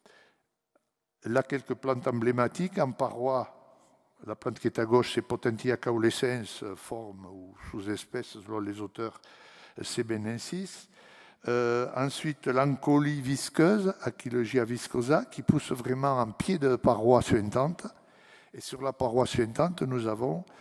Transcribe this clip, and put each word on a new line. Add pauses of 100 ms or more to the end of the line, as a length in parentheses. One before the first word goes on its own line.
(1200)
Là,
quelques
plantes
emblématiques
en
paroi. (720)
La
plante
qui
est
à
gauche,
c'est
Potentia
caulescens, (100)
forme
ou (160)
sous-espèce,
selon
les
auteurs, (640)
sebenensis. (600)
Euh,
ensuite,
l'ancolie
visqueuse,
Aquilogia
viscosa,
qui
pousse
vraiment
en
pied
de
paroi
suintante. (680)
Et
sur
la
paroi
suintante,
nous
avons (140)